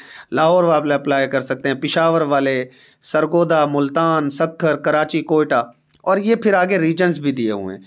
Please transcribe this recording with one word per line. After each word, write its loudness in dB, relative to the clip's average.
लाहौर 4
वाले 2
अप्लाई 0
कर -2
सकते -6
हैं, -4
पिशावर 0
वाले, 0
सरगोदा, 2
मुल्तान, 0
सक्खर, -2
कराची, -2
कोयटा, 0
और 0
ये 0
फिर 0
आगे 2
रीजन्स 0
भी -2
दिए -2
हुए -8
हैं -14